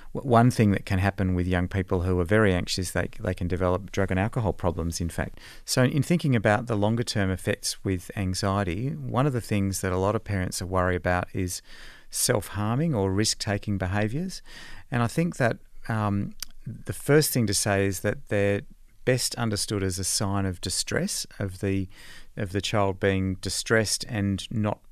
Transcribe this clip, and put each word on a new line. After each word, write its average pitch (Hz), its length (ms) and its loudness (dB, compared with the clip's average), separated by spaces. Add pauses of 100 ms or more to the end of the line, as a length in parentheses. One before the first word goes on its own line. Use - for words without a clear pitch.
(140)
W-, - 160 -4
one 117 200 8
thing 110 200 6
that - 160 2
can 98 120 2
happen 95 360 2
with 90 120 2
young 90 220 2
people 95 340 0
who 90 180 2
are 87 40 2
very 104 300 6
anxious, 87 380 -2
they, 90 180 -2 (100)
they 92 140 -2
can 92 140 -2
develop 90 440 0
drug 98 180 0
and 92 80 2
alcohol 107 360 0
problems, 85 440 -2
in 85 120 -2
fact. - 300 -6 (260)
So - 160 2
in 135 200 2
thinking 165 320 2
about 107 340 2
the 117 80 -2
longer 107 260 2
term 98 280 0
effects - 540 -4
with 95 320 -2
anxiety, 98 760 0
one 135 360 0
of 139 80 0
the 117 80 -2
things 98 400 0
that 95 100 0
a 90 60 2
lot 98 160 2
of 110 100 -4
parents 95 380 -2
are 92 40 -4
worried 90 300 2
about 90 380 0
is 90 260 -2 (480)
self-harming 120 840 0
or 98 180 2
risk-taking 104 640 0
behaviours. 107 640 -2 (500)
And 120 120 0
I 117 60 2
think 170 280 -2
that, 117 220 0 (280)
um, 104 480 0 (300)
the - 300 -8
first 147 380 4
thing 120 160 2
to 101 60 0
say 98 300 2
is 98 160 -2
that - 280 -2
they're 101 340 0 (420)
best 123 300 0
understood 107 480 -2
as 95 160 -2
a 95 60 -4
sign 98 420 0
of 90 160 -4
distress, - 640 -4 (120)
of 95 220 -6
the, 98 280 0 (500)
of 95 140 -4
the 98 100 0
child 98 360 0
being 95 360 2
distressed - 760 0
and 98 420 0
not 107 280 -2 (140)